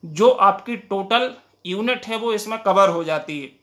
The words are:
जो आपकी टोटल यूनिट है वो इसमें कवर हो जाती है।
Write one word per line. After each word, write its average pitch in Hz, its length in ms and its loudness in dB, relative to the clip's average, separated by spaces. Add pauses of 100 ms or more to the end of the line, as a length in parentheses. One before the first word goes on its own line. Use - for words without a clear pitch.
जो 165 260 4
आपकी 202 460 2
टोटल 226 580 -2 (320)
यूनिट 233 400 -4
है 226 100 -6
वो 226 160 -2
इसमें 214 300 -6
कवर 196 260 4
हो 170 160 -2
जाती 151 360 -6
है। 135 60 -12 (160)